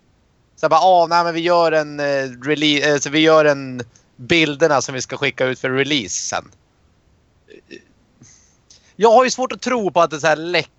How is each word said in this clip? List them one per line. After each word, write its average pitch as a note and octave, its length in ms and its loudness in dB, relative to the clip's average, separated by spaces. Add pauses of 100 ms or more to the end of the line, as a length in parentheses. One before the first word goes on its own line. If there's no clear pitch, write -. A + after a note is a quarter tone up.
(560)
Så D#3 120 -4
bara, D#3 120 4
ah, F3 260 4
nej, E3+ 180 0
men E3+ 100 -4
vi E3 60 -2
gör E3+ 320 2
en, D3+ 280 -4
eh, D3 40 -4 (400)
rele-, D3 480 0
eh, C#3+ 60 0
så C#3+ 120 -6
vi D3+ 100 0
gör D#3 240 4
en C3+ 380 -2 (340)
bilderna D3 640 0
som C#3 120 -10
vi B2+ 80 -8
ska - 140 -10
skicka C3 300 -2
ut B2+ 120 -4
för C3+ 120 -4
release C3+ 440 -2
sen. - 300 -8 (2500)
Jag A3 140 4
har B3 120 6
ju B3 60 0
svårt B3+ 220 -6
att G#3 80 -14
tro A#3 300 -4
på E3+ 100 2
att E3 100 2
det D3+ 100 -8
så C#3 60 -2
här D#3 100 2
läck-, E3 420 -4